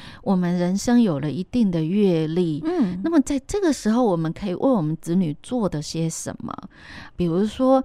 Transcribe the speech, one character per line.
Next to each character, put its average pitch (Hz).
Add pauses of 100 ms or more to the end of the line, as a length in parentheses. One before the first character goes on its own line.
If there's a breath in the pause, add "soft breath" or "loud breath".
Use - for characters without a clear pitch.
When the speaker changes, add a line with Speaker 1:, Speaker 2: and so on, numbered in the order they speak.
(240 loud breath)
Speaker 1:
我 190
们 175
人 180
生 240
有 170
了 151
一 180
定 226
的 165
阅 175
历， 160
Speaker 2:
嗯。 220
Speaker 1:
那 320
么 339
在 277
这 415
个 339
时 -
候， 240
我 190
们 160
可 196
以 180
为 -
我 233
们 156
子 170
女 170
做 240
的 156
些 165
什 -
么？ - (600 loud breath)
比 180
如 170
说， 262